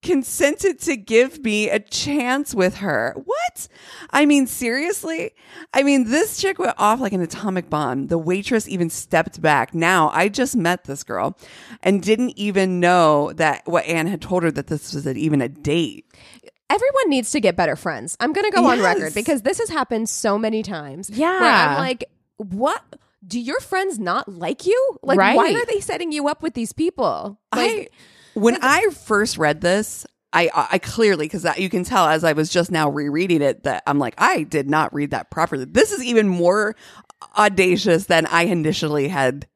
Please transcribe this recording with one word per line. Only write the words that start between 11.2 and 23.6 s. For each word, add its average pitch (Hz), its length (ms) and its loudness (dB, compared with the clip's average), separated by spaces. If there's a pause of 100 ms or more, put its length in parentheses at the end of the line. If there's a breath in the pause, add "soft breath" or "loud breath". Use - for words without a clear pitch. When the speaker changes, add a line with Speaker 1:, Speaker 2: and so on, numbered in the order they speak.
Speaker 1:
and 190 220 2
didn't 220 340 2
even 190 440 0
know 165 560 4
that 156 280 0
what 170 200 0
Anne 165 220 -2
had 185 140 -4
told 180 220 -2
her, 165 80 2
that 139 160 -6
this - 260 -8
was 147 140 -6
a, 135 80 -4
even 151 260 0
a 120 60 -2
date. 151 580 -4 (640 loud breath)
Speaker 2:
Everyone 494 400 2
needs 262 220 0
to 302 80 -2
get 190 160 2
better 156 220 0
friends. 135 420 -8
I'm 269 140 -2
gonna 415 180 0
go 349 140 4
on 240 140 4
Speaker 1:
Yes. 196 60 2
Speaker 2:
record 160 280 0
because 233 300 -2
this 269 160 -2
has 453 100 -4
happened 247 400 -4
so 208 280 0
many 220 260 -2
times 165 460 -10
Speaker 3:
Yeah. 320 300 0
Speaker 2:
where 349 100 4
I'm 160 300 4
like, 254 300 -4 (260)
"What? 220 480 -4 (420)
Do 214 140 -8
your 277 220 -4